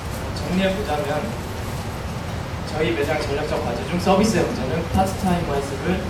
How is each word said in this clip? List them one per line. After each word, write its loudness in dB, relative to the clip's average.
정리해보자면 0
저희 0
매장 0
전략적 0
과제 -2
중 0
서비스의 6
문제는 0
파트타이머즈를 2